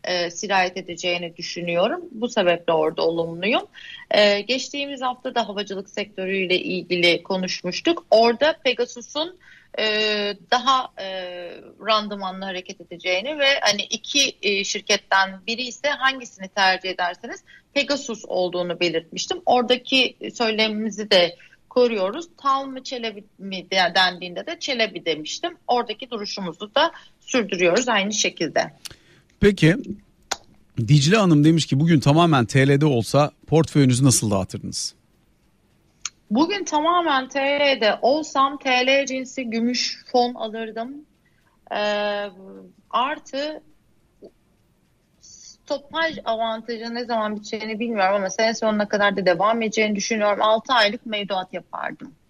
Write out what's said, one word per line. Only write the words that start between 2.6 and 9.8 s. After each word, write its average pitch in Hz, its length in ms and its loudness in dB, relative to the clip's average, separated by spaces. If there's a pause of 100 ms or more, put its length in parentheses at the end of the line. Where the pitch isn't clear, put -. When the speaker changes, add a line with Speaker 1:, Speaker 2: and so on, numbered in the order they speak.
Speaker 1:
orada 160 280 0
olumluyum. 170 640 -2 (480)
E, 208 300 4
geçtiğimiz 269 600 -6
hafta 254 340 -6
da 220 120 0
havacılık 196 420 -8
sektörüyle 190 720 -4
ilgili 175 640 0
konuşmuştuk. 190 880 -4
Orada 233 520 4
Pegasus'un, 254 720 -4 (420)
e, 214 40 -2 (680)